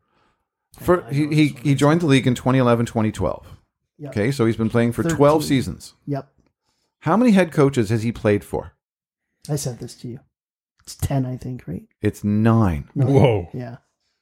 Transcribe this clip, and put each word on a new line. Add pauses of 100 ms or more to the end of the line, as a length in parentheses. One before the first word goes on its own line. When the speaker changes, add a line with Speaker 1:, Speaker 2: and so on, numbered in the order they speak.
(800)
Speaker 1:
I
Speaker 2:
Fir-,
Speaker 1:
know
Speaker 2:
he,
Speaker 1:
this
Speaker 2:
he,
Speaker 1:
one
Speaker 2:
he
Speaker 1:
is
Speaker 2:
joined
the
league
in
twenty
eleven
twenty
twelve. (520)
Speaker 1:
Yep.
Speaker 2:
Okay,
so
he's
been
playing
for
twelve
Speaker 1:
Thirteen.
Speaker 2:
seasons. (120)
Speaker 1:
Yep. (720)
Speaker 2:
How
many
head
coaches
has
he
played
for? (760)
Speaker 1:
I
sent
this
to
you. (640)
It's
ten,
I
think,
right? (180)
Speaker 2:
It's
nine.
Speaker 1:
Nine.
Speaker 3:
Whoa.
Speaker 1:
Yeah. (440)